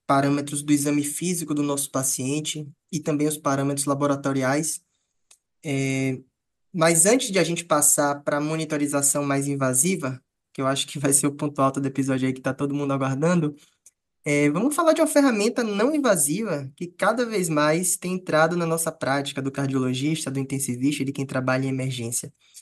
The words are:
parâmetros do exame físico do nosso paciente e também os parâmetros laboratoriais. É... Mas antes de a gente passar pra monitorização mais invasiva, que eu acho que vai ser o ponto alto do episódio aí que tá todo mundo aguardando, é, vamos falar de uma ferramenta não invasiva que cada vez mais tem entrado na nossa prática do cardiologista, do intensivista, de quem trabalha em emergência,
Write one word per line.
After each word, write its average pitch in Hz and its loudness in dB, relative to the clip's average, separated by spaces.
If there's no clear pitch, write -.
parâmetros 143 2
do 147 0
exame 147 2
físico 165 -4
do 147 0
nosso 143 -2
paciente 143 -4
e 151 -4
também 151 0
os 151 -2
parâmetros 139 -2
laboratoriais. 139 0
É... 135 -2
Mas 165 4
antes 254 4
de 190 2
a 165 4
gente 165 -2
passar 143 2
pra 147 -2
monitorização 147 0
mais 139 0
invasiva, 139 0
que - -8
eu 135 0
acho 135 -2
que - -10
vai 139 0
ser 143 4
o 143 0
ponto 143 -4
alto 135 2
do 139 0
episódio 131 0
aí 131 0
que 131 -12
tá 131 -4
todo 143 -4
mundo 143 -2
aguardando, 147 0
é, 147 2
vamos 226 0
falar 320 4
de 320 2
uma 311 4
ferramenta 247 2
não 220 0
invasiva 180 0
que 175 -8
cada 226 0
vez 196 -2
mais 160 2
tem 180 -6
entrado 165 2
na 170 0
nossa 165 -2
prática 139 -4
do 135 -4
cardiologista, 135 -2
do 135 -4
intensivista, 135 -2
de 135 -4
quem 139 -6
trabalha 131 -2
em 131 -2
emergência, 127 -6